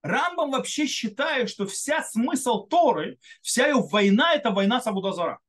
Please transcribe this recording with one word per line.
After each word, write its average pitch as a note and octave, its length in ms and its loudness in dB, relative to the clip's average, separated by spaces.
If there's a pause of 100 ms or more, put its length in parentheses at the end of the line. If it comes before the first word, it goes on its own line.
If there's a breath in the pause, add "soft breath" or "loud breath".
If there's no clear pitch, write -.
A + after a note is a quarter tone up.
Рамбам D4 480 -2
вообще C4 360 -2
считает, C4 600 -4
что G3 180 -6
вся D4+ 360 -4
смысл B3 640 -2
Торы, D#4+ 520 2 (220 loud breath)
вся C4+ 280 0
ее C4+ 120 4
война, G#3 540 4
это D4 160 0
война G3+ 320 2
с - 40 -6
Аводазара. F#3 520 -4 (100)